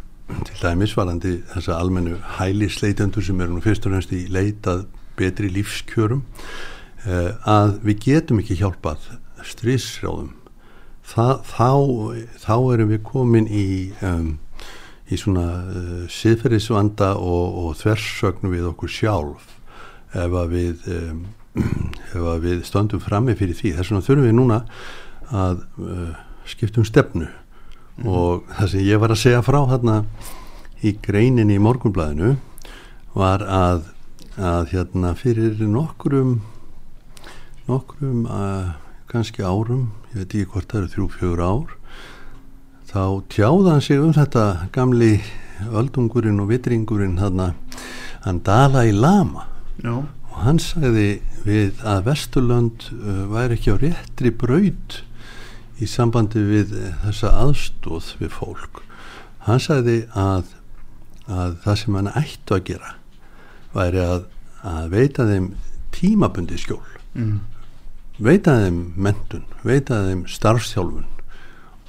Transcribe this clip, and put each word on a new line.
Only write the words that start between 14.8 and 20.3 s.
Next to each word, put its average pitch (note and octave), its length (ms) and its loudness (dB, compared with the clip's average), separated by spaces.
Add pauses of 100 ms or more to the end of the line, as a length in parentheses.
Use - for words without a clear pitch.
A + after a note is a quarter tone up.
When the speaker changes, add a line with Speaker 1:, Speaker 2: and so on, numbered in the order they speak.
Speaker 1:
í - 80 -2
svona, F2+ 300 0 (240)
eh, F2 380 -6
siðferðisvanda G#2+ 1080 2
og, F2+ 440 0
og E2+ 180 -4
þversögn G#2 760 -2
við F2 160 -2
okkur E2+ 240 -6
sjálf D#2+ 560 -2 (640)
ef F2 200 -2